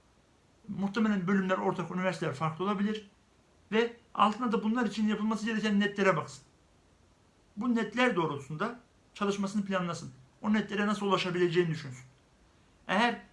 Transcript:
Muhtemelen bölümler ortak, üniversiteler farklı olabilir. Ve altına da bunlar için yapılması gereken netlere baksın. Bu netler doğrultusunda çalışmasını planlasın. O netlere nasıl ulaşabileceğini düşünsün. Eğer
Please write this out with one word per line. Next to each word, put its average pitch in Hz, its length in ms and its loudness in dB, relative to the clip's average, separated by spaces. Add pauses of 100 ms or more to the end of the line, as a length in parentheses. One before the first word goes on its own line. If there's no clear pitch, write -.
(680)
Muhtemelen 196 600 0
bölümler 190 300 2
ortak, 180 340 -2
üniversiteler 175 420 -2
farklı 160 320 -4
olabilir. 208 440 -2 (640)
Ve 233 260 2 (180)
altına 214 360 0
da 226 120 0
bunlar 226 220 0
için 214 220 0
yapılması 214 380 0
gereken 214 340 2
netlere 196 380 4
baksın. - 260 -8 (1120)
Bu 240 180 0
netler 233 400 2
doğrultusunda 156 640 -2 (340)
çalışmasını 196 520 -2
planlasın. 175 460 -4 (300)
O 214 120 0
netlere 208 340 0
nasıl 202 180 0
ulaşabileceğini 175 640 2
düşünsün. 135 360 -8 (840)
Eğer 233 340 2 (120)